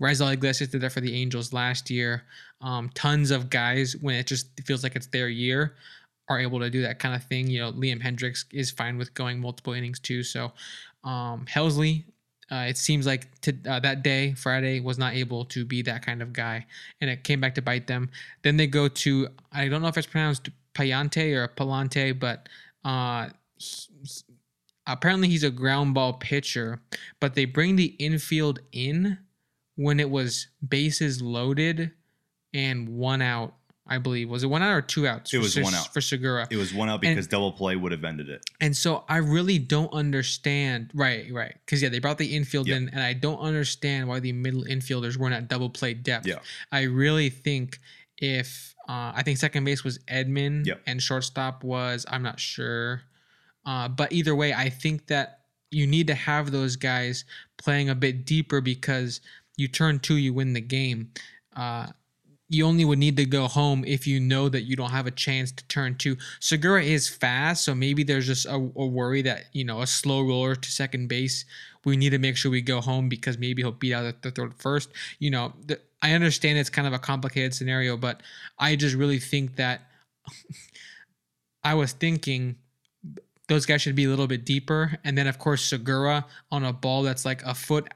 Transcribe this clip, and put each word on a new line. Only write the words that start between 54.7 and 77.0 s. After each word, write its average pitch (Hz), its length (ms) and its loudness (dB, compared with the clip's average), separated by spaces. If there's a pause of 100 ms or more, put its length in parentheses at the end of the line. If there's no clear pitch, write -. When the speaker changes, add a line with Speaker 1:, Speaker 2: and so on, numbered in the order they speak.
Speaker 1:
that 143 340 -2 (300)
you 147 160 4
need 160 200 6
to 151 60 4
have 147 380 0
those 135 240 0
guys 127 500 -2 (320)
playing 143 320 2
a 135 60 2
bit 131 300 2
deeper 151 360 2
because 127 600 -2 (360)
you 139 100 0
turn 147 320 2
two, 151 180 2
you 135 160 2
win 131 200 0
the 117 80 -2
game. 120 500 -2 (440)
Uh, 117 320 -6 (600)
you 156 160 4
only 165 220 6
would 147 140 6
need 143 180 6
to 143 80 6
go 131 220 2
home 143 380 4
if 135 200 -2
you 139 140 2
know 135 300 4
that 127 120 0
you 127 140 -2
don't 123 160 -4
have 131 160 0
a 123 40 -6
chance 131 400 -2
to - 160 -16
turn 127 300 -2
two. 135 180 0 (240)
Segura 165 440 4
is 147 260 2
fast, 139 560 0
so 143 80 2
maybe 139 300 2
there's 135 240 2
just 131 180 0
a, - 80 -6
a 135 320 -2
worry 127 380 0
that, 127 280 -2
you 135 120 -2
know, 117 180 -4
a 131 60 -2
slow 135 340 2
roller 131 340 2
to 131 160 -8
second 131 360 -2
base, 127 360 -2 (420)
we 139 120 4
need 135 140 6
to 135 80 4
make 131 180 2
sure 135 140 2
we 127 100 2
go 123 200 0
home 131 280 0
because 120 300 -4
maybe 123 240 -2
he'll 120 80 -2
beat 127 220 -2
out 120 100 -2 (180)
the, 127 80 -6
the - 20 -10
third 123 280 -6
first. 143 300 -2 (280)
You 147 140 0
know, 123 220 -2 (120)
the, 151 140 -4 (240)
I 151 100 6
understand 151 460 4
it's 135 100 0
kind 143 180 0
of 131 60 -2
a 127 60 -2
complicated 131 560 -2